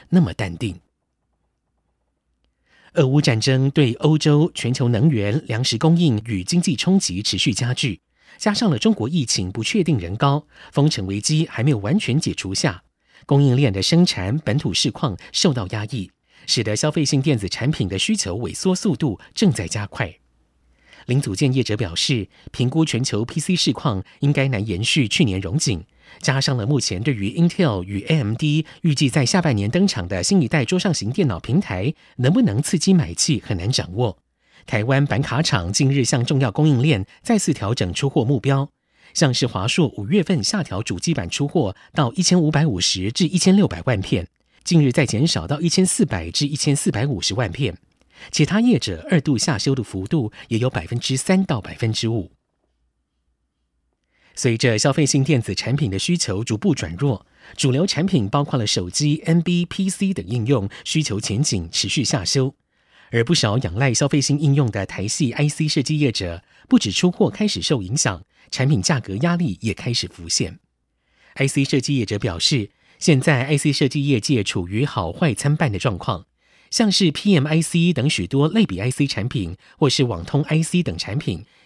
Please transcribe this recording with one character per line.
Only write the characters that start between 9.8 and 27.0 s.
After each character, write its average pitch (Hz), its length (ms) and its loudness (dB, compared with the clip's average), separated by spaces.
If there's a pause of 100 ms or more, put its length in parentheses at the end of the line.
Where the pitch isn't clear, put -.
定 156 160 2
仍 87 180 -6
高， 143 300 0 (240)
封 147 180 2
城 101 180 -4
危 98 120 -4
机 156 280 0
还 - 160 -6
没 143 80 4
有 120 80 2
完 113 200 0
全 135 220 0
解 - 140 -2
除 95 200 -6
下， 95 280 -2 (420)
供 139 180 4
应 127 140 4
链 131 160 2
的 95 100 -2
生 170 220 4
产 104 360 -2
本 131 180 0
土 107 160 -2
市 - 160 0
况 - 260 -4 (160)
受 151 220 2
到 110 140 -4
压 107 180 -6
抑， 104 240 -8 (360)
使 - 160 2
得 104 140 -2
消 151 140 0
费 160 160 0
性 135 160 2
电 135 160 2
子 101 100 -4
产 131 220 -2
品 104 180 0
的 95 100 -4
需 214 160 0
求 95 260 -4
萎 104 140 -6
缩 185 200 0
速 185 200 0
度 117 240 -2 (160)
正 202 160 4
在 101 160 -2
加 104 200 -6
快。 90 320 -8 (840)
零 127 160 0
组 104 160 -4
件 135 160 2
业 131 100 2
者 107 140 -2
表 95 180 -4
示， 110 340 -2 (220)
评 127 180 0
估 160 160 2
全 127 200 -2
球 110 200 -2
P - 140 -8
C 185 160 -2
市 160 180 0
况 104 300 -2 (180)
应 143 120 2
该 139 160 0
难 110 180 -2
延 95 160 -4
续 123 240 0
去 147 180 2
年 98 160 0
荣 95 160 -4
景， 98 280 -2 (360)
加 135 200 0
上 135 160 0
了 104 100 -2
目 139 140 2
前 92 200 -4